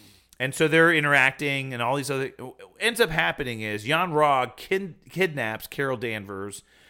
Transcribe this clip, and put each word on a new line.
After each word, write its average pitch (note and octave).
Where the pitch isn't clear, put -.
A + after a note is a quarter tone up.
And C3
so D#3+
they're D#3+
interacting C#3
and A#2+
all B2+
these C3+
other, C3+
ends A3
up G3
happening D3+
is G#2+
Yon-Rogg D3
kid-, F#3+
kidnaps C#3
Carol C3+
Danvers G2+